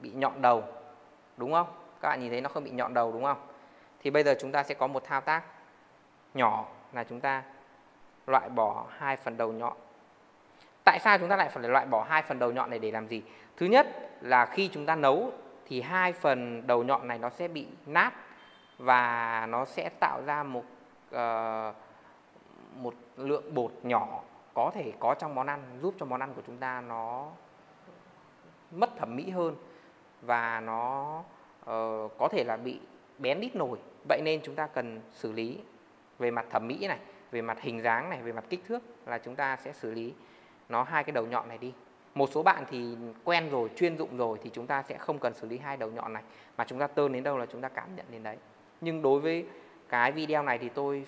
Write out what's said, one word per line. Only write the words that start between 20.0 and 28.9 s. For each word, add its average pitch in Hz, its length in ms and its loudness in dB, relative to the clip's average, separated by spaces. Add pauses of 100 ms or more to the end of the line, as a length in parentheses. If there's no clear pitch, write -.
tạo 139 260 2
ra 147 160 -2
một, 127 220 -6 (460)
ờ, 113 640 -2 (1000)
một 123 180 -8 (220)
lượng 143 380 -2
bột 120 180 0 (100)
nhỏ 117 400 0 (320)
có 123 200 4
thể 139 240 -6
có 123 160 4
trong 151 200 -6
món 131 120 -2
ăn, 135 360 -8
giúp 190 180 -2
cho 151 60 -4
món 127 140 -2
ăn 135 140 -6
của 131 120 -12
chúng 123 100 -14
ta 127 240 -4
nó 117 460 -6 (1400)
mất - 260 0